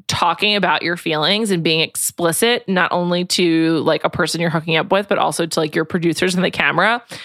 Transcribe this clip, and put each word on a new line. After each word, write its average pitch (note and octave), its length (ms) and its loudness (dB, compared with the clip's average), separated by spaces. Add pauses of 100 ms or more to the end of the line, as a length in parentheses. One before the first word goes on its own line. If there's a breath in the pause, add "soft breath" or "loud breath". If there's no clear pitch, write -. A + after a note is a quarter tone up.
talking G3 480 0
about E3+ 260 0
your E3+ 140 -4
feelings F3 560 0
and E3+ 100 0
being D#3+ 180 2
explicit, - 880 -2
not F#3 220 2
only F3 340 0
to, E3 540 2
like, D3+ 240 0
a - 80 0
person E3 300 -2
you're E3+ 100 0
hooking E3 260 -2
up D3+ 140 0
with, G3 180 2
but F3+ 100 0
also E3 280 0
to, E3 140 -2
like, D#3 140 -2
your D#3+ 100 0
producers E3+ 500 0
and F3+ 100 0
the F3+ 60 0
camera, F3+ 500 0 (240 loud breath)